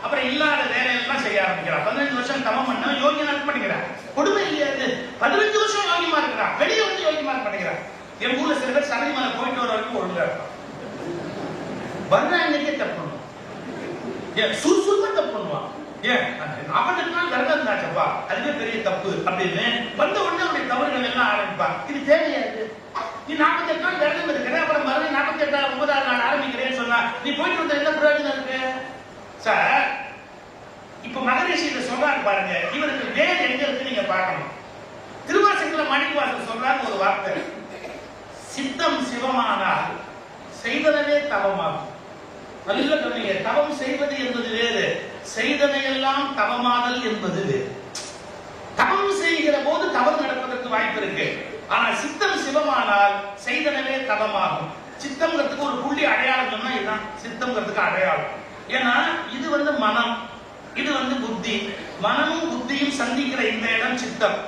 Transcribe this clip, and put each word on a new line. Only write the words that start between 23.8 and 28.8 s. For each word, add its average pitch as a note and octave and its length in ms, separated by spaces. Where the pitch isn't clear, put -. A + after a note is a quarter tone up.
நாள் F#4 160
விரதம் D#4+ 320
இருக்கிற, D4 300
அப்புறம் D4+ 260
மறுபடியும் D4 300
நாற்பத்தெட்டாவது, C#4+ 580
முப்பதாவது C4+ 380
நாள் B3 180
ஆரம்பிக்கிறேன்னு C4 460
சொன்னா, A#3+ 340
நீ C#4 80
போயிட்டு E4 360
வந்த D4 60
என்ன C#4+ 160
பிரயோஜனம் D4 440
இருக்கு? C4 260